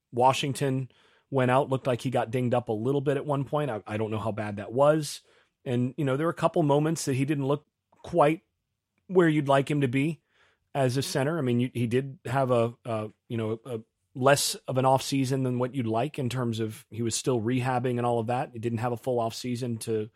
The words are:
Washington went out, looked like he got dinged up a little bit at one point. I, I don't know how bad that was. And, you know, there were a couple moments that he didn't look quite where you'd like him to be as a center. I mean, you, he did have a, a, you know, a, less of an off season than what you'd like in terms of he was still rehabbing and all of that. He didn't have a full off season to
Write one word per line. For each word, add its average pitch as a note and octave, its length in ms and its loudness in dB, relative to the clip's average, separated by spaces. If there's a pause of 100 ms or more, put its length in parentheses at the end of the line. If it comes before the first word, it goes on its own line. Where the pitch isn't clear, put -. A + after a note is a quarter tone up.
(100)
Washington C3 800 0 (400)
went B2+ 220 2
out, C3+ 160 4
looked C3 180 -2
like B2+ 140 0
he C3+ 100 -4
got A#2+ 220 -2
dinged B2 200 0
up A#2+ 160 0
a A#2 40 0
little B2+ 280 -2
bit C#3 160 0
at C3+ 80 -6
one C#3+ 200 -2
point. D3+ 260 -2
I, G#2 160 -6
I G#2+ 100 -6
don't G#2+ 140 -2
know A2 80 -4
how G#2+ 140 -4
bad G#2 240 -6
that G#2 160 -10
was. D3 480 2 (440)
And, B2 320 -2
you D#3 80 -2
know, C3 120 0
there D#3+ 100 -2
were E3+ 60 -2
a - 20 -4
couple E3 300 0
moments D3+ 400 2
that C#3 100 0
he C3 100 0
didn't C#3 220 -2
look D3 180 -2 (380)
quite D#3+ 380 4 (640)
where F3+ 220 6
you'd D3+ 180 4
like C3+ 240 4
him D3 120 2
to C3+ 60 2
be C#3 320 0 (540)
as C3 220 2
a C#3 60 0
center. D3 360 -2
I D3 40 -2
mean, A#2+ 180 2
you, B2+ 120 0
he A#2+ 140 -2
did C3 380 -2
have C3 260 0
a, A#2 240 2 (100)
a, A2 260 -6 (180)
you A#2+ 80 -6
know, A2 280 -4
a, B2 140 -6 (360)
less C#3 400 2 (120)
of C3 100 -4
an C3 80 2
off C3 180 4
season C3+ 420 0
than B2 140 -2
what B2+ 160 -2
you'd B2+ 120 -2
like A#2 320 -2
in B2+ 100 -2
terms A#2 320 -2
of A2 300 -6
he A2+ 120 -8
was A2+ 120 -2
still B2+ 260 0
rehabbing B2 560 0
and A#2+ 100 0
all A#2+ 120 0
of A2+ 80 -2
that. B2+ 260 -4
He A#2+ 60 -14
didn't A#2 200 -4
have B2 140 -2
a A#2 40 -6
full A#2+ 240 -2
off A2+ 140 -2
season A#2+ 440 -6
to A2 380 -4